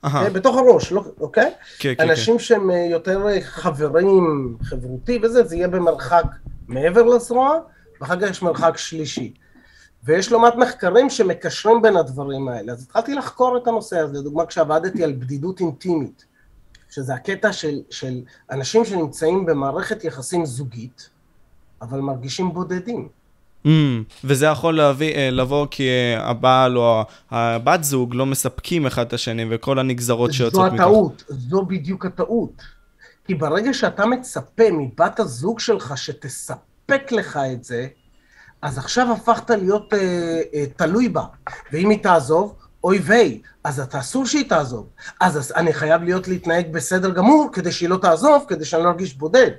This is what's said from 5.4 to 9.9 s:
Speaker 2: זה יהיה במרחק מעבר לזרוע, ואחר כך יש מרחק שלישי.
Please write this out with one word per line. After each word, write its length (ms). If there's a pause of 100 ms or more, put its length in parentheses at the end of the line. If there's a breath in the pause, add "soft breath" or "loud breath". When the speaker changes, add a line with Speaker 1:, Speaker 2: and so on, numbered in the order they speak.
Speaker 2:
זה 120
יהיה 120
במרחק 560 (440)
מעבר 340
לזרוע, 560 (420 soft breath)
ואחר 200
כך 100
יש 120
מרחק 360
שלישי. 540 (720 soft breath)